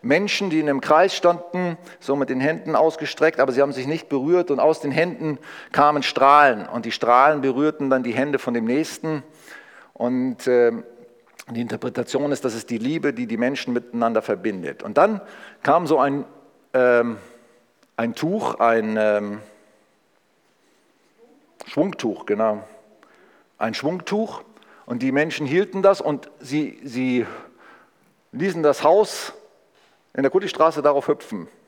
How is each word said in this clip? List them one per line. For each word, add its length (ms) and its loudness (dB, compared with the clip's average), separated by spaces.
Menschen, 480 0
die 100 2
in 100 0
einem 120 0
Kreis 340 4
standen, 640 0
so 160 -2
mit 140 -2
den 100 -2
Händen 360 -2
ausgestreckt, 640 2
aber 120 4
sie 100 2
haben 120 2
sich 140 -6
nicht 220 -6
berührt 420 0
und 80 0
aus 200 2
den 120 -4
Händen 480 -2
kamen 320 4
Strahlen. 640 6
Und 180 -8
die 60 -6
Strahlen 500 4
berührten 480 -2
dann 140 2
die 100 -4
Hände 260 -2
von 140 -4
dem 120 -2
Nächsten. 580 -4
Und, 540 -4
ähm, 360 2
die 120 -6
Interpretation 720 -4
ist, 140 -6
das 80 -2
ist 160 -10
die 80 -4
Liebe, 360 -2
die 140 -6
die 100 -4
Menschen 360 -2
miteinander 480 -2
verbindet. 600 -6
Und 140 -2
dann 240 4
kam 240 2
so 120 2
ein, 240 0
ähm, 440 4
ein 180 -4
Tuch, 400 -2
ein, 420 2
ähm, 440 0
Schwungtuch, 580 -4
genau. 380 -2
Ein 160 -4
Schwungtuch. 680 -6
Und 160 -6
die 100 0
Menschen 340 -2
hielten 360 -2
das 200 4
und 280 -4
sie, 440 -6
sie 420 -2
ließen 320 -4
das 200 2
Haus 500 2
in 100 -2
der 80 2
Kuttistraße 500 0
darauf 260 2
hüpfen. 400 -4